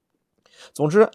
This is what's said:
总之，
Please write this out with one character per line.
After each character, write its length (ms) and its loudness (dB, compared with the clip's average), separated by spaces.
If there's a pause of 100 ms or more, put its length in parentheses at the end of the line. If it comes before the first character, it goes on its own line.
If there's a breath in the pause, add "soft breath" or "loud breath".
(720 loud breath)
总 160 -6
之， 280 2